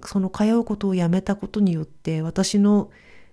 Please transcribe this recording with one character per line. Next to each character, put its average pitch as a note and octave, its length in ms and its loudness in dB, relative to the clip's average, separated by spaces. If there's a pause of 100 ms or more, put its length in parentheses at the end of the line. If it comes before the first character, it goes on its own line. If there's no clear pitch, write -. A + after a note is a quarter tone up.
そ - 160 -4
の F#3 100 -2
通 - 140 -2
う A3+ 200 2
こ G#3+ 120 -6
と G3+ 120 -4
を F#3+ 60 0
や F3 140 0
め F#3 140 0
た G3 140 -2
こ G3 120 -10
と G#3 120 -2
に F#3+ 120 4
よ D#3+ 100 -4
っ D#3 40 -10
て、 D#3+ 360 -6
私 F#3+ 360 0
の G3+ 320 4 (420)